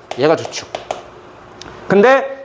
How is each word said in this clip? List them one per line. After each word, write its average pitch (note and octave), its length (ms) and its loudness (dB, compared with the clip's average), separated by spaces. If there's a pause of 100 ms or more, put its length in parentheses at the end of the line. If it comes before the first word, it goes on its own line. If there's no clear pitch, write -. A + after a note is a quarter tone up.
(180)
얘가 D3+ 180 2
주축. - 320 -8 (1200)
근데 C4 580 4